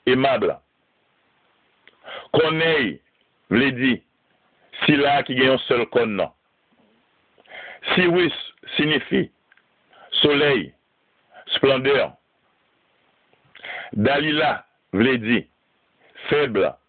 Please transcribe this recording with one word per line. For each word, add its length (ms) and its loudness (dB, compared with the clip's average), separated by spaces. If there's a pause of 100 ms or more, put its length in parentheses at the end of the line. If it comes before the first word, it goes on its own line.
emab. 440 2 (1800)
Konèy 680 0 (540)
vle 220 2
di 220 -2 (800)
sila 500 2
ki 140 -6
gen 160 4
yon 100 -2
sèl 240 0
kòn 300 0
nan. 140 -2 (1600)
Siwis 420 2 (400)
siyifi 500 0 (840)
solèy, 580 2 (760)
splandè. 600 0 (1800)
Dalila 640 0 (380)
vle 240 2
di 240 0 (880)
fèb 280 0 (320)